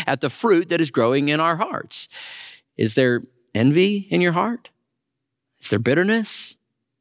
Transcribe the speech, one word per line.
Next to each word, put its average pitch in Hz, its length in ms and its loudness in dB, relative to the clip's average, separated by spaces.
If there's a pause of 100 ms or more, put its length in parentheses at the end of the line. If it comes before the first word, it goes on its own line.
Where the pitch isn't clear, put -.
at 135 160 0
the 143 80 -2
fruit 185 400 0
that 170 120 2
is 147 100 -2
growing 135 380 2
in 151 100 0
our 165 160 2
hearts. - 540 -8 (680)
Is 110 160 0
there 123 300 2 (320)
envy 185 560 2
in 175 100 2
your 175 120 2
heart? 202 360 -4 (880)
Is - 100 -10
there 107 100 2
bitterness, 185 800 0 (440)